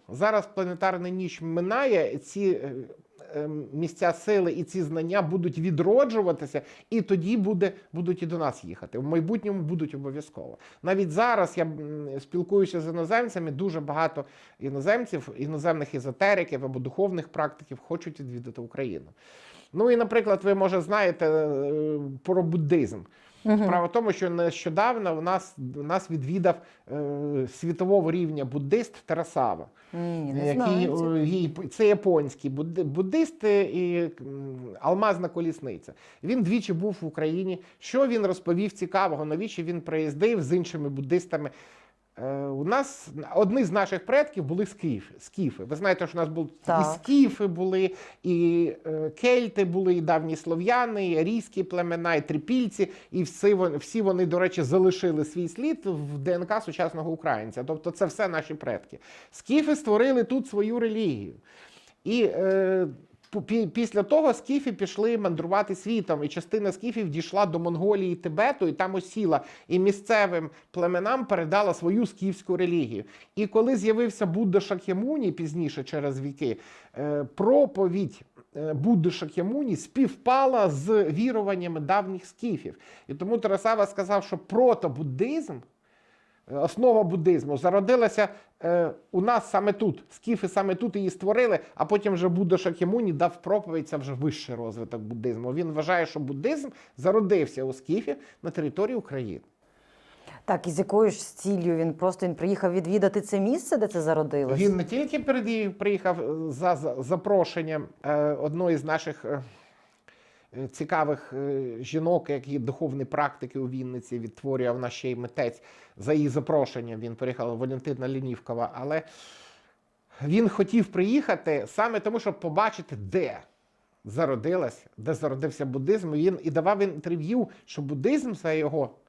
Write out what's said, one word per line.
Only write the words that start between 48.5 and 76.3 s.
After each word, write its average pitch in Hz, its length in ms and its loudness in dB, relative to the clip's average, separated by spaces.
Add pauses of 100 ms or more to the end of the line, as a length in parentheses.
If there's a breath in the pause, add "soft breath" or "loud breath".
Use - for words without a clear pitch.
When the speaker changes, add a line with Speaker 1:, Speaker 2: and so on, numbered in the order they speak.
Speaker 1:
е, 156 240 -2
кельти 233 560 2
були, 185 300 2
і 170 60 2
давні 160 340 0
слов'яни, 202 720 0
і 165 100 2
арійські 190 460 -2
племена, 170 520 0
і 147 120 0
трипільці. 196 640 -2 (200 loud breath)
І 180 120 0
всі 202 300 2
вон-, 180 240 2
всі 220 240 -4
вони, 185 240 2
до 170 140 0
речі, 180 220 2
залишили 175 640 4
свій 170 220 -4
слід 302 380 -4
в 147 320 -4
Д 143 160 -2
Н 175 120 -2
К 214 160 -2
сучасного 165 500 -4
українця. 123 520 -4
Тобто 156 280 -4
це 185 140 0
все 190 220 -2
наші 160 260 -4
предки. - 460 -8 (320 loud breath)
Скіфи 302 440 2
створили 240 480 4
тут 262 240 -2
свою 214 320 0
релігію. 190 540 -2 (720 loud breath)
І... 226 200 2
е, 190 640 2 (460)
пу-, 202 80 -2
пі-, 220 260 0
після 208 360 0
того 294 300 4
скіфи 277 400 -2
пішли 214 440 0
мандрувати 190 580 0
світом, 185 480 -2
і 151 40 -4
частина 196 440 -2
скіфів 220 380 -4
дійшла 165 360 0
до 170 140 -2
Монголії, 175 560 0
Тибету, 185 520 0
і 156 40 0
там 190 240 -2
осіла. 180 460 0 (260 loud breath)
І 180 120 2
місцевим 196 720 2 (220 loud breath)
племенам 180 540 0
передала 185 480 2
свою 196 320 2
скіфську 185 520 -4
релігію. 156 460 0 (320 loud breath)
І 208 120 0
коли 233 280 4
з'явився 220 500 2
Будда 190 340 2
Шак'ямуні 202 720 -2
пізніше, 156 520 -4
через 139 380 -4
віки, 135 360 -4 (400 loud breath)